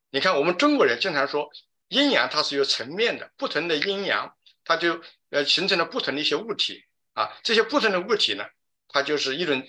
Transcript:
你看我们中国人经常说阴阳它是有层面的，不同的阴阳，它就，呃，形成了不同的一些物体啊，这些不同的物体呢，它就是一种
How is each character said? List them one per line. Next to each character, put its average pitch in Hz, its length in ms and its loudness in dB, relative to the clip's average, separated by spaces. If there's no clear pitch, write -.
你 135 100 0
看 185 160 2
我 139 80 4
们 180 120 2
中 294 200 4
国 190 100 6
人 120 140 2
经 190 120 -2
常 143 140 0
说 147 220 -4
阴 269 220 2
阳 127 180 2
它 151 140 -2
是 143 140 -2
有 139 80 2
层 117 240 -2
面 190 280 -2
的， - 200 -14
不 277 100 -6
同 160 220 -2
的 160 80 0
阴 196 280 -2
阳， 120 300 -2
它 165 120 0
就， 170 240 0
呃， 143 140 0
形 165 240 0
成 190 100 2
了 165 60 2
不 247 160 -6
同 135 160 -4
的 147 40 -4
一 147 40 -4
些 147 100 0
物 208 180 -4
体 - 320 -4
啊， 110 200 -2
这 226 100 0
些 220 80 4
不 269 160 2
同 202 140 2
的 180 80 2
物 208 160 0
体 - 180 2
呢， 98 100 -8
它 139 160 0
就 147 120 0
是 135 200 -2
一 175 80 -2
种 135 240 0